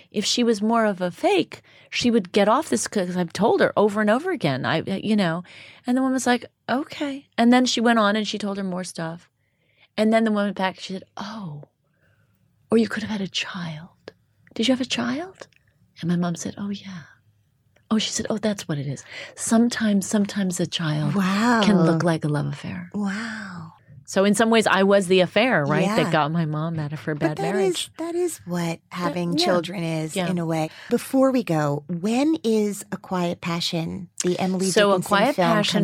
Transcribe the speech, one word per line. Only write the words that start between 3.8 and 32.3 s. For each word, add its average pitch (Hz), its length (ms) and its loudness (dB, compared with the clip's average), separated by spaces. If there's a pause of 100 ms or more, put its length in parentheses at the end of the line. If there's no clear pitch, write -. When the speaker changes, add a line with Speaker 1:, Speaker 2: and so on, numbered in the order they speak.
Speaker 1:
and 214 100 2
over 302 220 0
again, 139 340 -2
I, 143 160 0
you 196 360 -2
know. 175 260 0 (420)
And 247 120 0
the 262 40 0
woman 262 120 0
was 254 140 -2
like, 247 180 0 (240)
"Okay." 277 580 -6 (100)
And 233 140 6
then 254 140 6
she 240 160 -2
went 233 180 4
on 202 160 2
and 214 120 -2
she 214 100 -6
told 196 200 -4
her 196 60 -6
more 185 220 -4
stuff. 170 440 -10 (680)
And 214 160 4
then 226 100 6
the 226 80 2
woman 202 220 0
back, 190 260 -2
she - 140 -10
said, 190 100 -10 (140)
"Oh, 196 460 -12 (1080)
or 220 60 6
you 220 100 4
could 202 160 -6
have 196 80 -6
had 202 100 -4
a 185 60 -4
child. - 840 -10 (400)
Did 226 140 -2
you 262 60 4
have 254 80 -2
a 254 40 -4
child?" 262 640 -6 (540)
And 165 80 -4
my 175 80 2
mom 175 180 -2
said, - 220 -10
"Oh, 202 120 -8
yeah." 196 340 -12 (880)
Oh, 220 80 2
she - 100 -2
said, - 200 -6
"Oh, 220 100 -2
that's 208 280 -4
what 151 120 -2
it 139 80 -6
is. - 160 -8 (320)
Sometimes, 226 720 2
sometimes 196 520 0
a 175 60 0
child 151 500 -2
Speaker 2:
Wow. 208 480 2
Speaker 1:
can 190 220 6
look 160 180 2
like 165 220 0
a - 20 0
love 147 200 -2
affair." 175 460 -8
Speaker 2:
Wow. 202 800 -8 (340)
Speaker 1:
So 190 180 2
in 208 100 6
some 226 140 4
ways, 226 180 6
I 190 160 4
was 196 240 6
the 185 140 6
affair, 202 440 2
right, 151 180 2
Speaker 2:
Yeah. 202 120 0
Speaker 1:
that 175 160 2
got 151 200 2
my 165 140 0
mom 156 340 -2
out 147 140 -6
of 147 120 -8
her 156 100 -2
Speaker 2:
But 143 120 -6
Speaker 1:
bad - 100 -4
Speaker 2:
that 381 40 -4 (140)
Speaker 1:
marriage. 381 300 0
Speaker 2:
is, - 120 -14
that 330 180 -6
is 349 300 -4
what 175 120 -4
Speaker 1:
That, 170 220 -4 (100)
Speaker 2:
having 175 480 -2
Speaker 1:
yeah. 339 80 2
Speaker 2:
children 175 380 0
is, 160 320 -4
Speaker 1:
Yeah. 180 140 -2
Speaker 2:
in 180 80 -2
a 165 80 -4
way. 160 240 -2 (220)
Before 262 400 2
we 247 120 0
go, 151 440 0
when 233 560 0